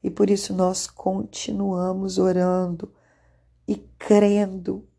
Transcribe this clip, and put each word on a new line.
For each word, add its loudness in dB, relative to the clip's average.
E -2
por 0
isso 0
nós 0
continuamos -4
orando 0
e -2
crendo. 2